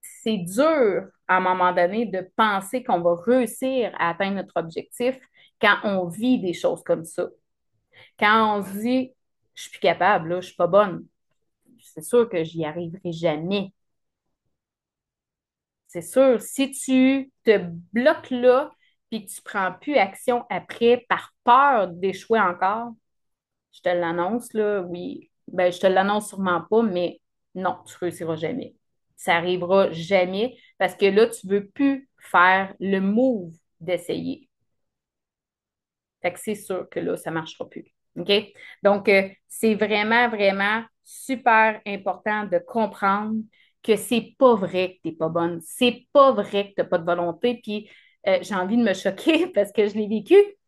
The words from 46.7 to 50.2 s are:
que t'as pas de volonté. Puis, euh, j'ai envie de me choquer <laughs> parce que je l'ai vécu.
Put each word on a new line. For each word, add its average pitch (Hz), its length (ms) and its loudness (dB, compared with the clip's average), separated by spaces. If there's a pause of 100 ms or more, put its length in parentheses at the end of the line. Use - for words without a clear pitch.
que - 60 -20
t'as 180 80 -2
pas 180 140 -2
de 165 80 -2
volonté. 175 580 -2
Puis, 208 260 -10 (380)
euh, 190 140 2
j'ai 175 140 -8
envie 190 200 -2
de 240 80 4
me 202 100 2
choquer 311 540 0
<laughs> - 60 -14
parce 202 180 0
que 208 160 0
je 208 60 -6
l'ai 214 140 -4
vécu. 220 280 2 (320)